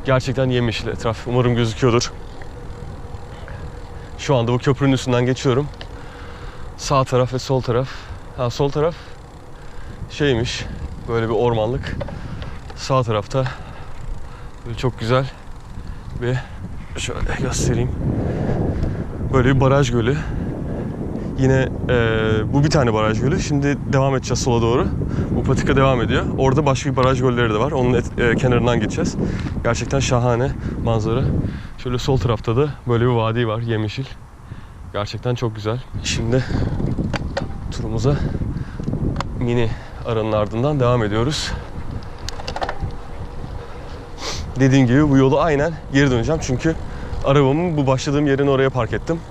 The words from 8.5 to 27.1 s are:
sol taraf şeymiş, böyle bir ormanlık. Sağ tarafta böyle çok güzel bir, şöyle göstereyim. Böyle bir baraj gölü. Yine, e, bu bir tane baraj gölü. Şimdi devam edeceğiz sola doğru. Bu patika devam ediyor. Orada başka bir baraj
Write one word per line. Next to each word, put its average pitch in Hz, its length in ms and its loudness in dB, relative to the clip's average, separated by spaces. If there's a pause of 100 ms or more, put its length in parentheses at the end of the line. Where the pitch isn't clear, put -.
sol 143 180 0
taraf 151 260 0 (1160)
şeymiş, 123 540 0 (440)
böyle 117 200 0
bir 113 60 0
ormanlık. 113 640 0 (800)
Sağ 131 260 2
tarafta 117 420 0 (1200)
böyle 113 120 -8
çok 127 220 -2
güzel 127 300 2 (920)
bir, 127 140 0 (640)
şöyle - 400 -4
göstereyim. 123 500 0 (1400)
Böyle 131 220 4
bir 131 60 4
baraj 135 300 4
gölü. 120 260 2 (1200)
Yine, 131 300 4 (200)
e, 127 80 4 (560)
bu 139 120 4
bir 156 60 4
tane 123 240 4
baraj 110 260 2
gölü. 139 200 2
Şimdi 143 380 0 (140)
devam 135 240 4
edeceğiz 123 240 0
sola 117 220 2
doğru. 127 240 2 (440)
Bu - 140 0
patika 139 320 2
devam 135 260 6
ediyor. 139 220 2 (140)
Orada 135 280 4
başka 135 240 2
bir 123 60 0
baraj 131 240 4